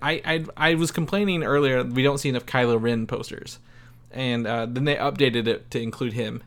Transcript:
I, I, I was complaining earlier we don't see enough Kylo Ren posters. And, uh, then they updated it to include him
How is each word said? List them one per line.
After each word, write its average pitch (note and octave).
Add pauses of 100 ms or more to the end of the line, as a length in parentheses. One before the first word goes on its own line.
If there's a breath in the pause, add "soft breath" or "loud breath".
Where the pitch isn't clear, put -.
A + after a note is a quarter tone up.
I, D3+
I, D#3+ (260)
I E3+
was D#3+
complaining F3+
earlier C3+
we B2+
don't C#3
see C#3
enough B2
Kylo A#2+
Ren A2+
posters. - (540 soft breath)
And, A#2+
uh, A2+
then B2
they D3
updated B2+
it -
to A#2+
include A2+
him A#2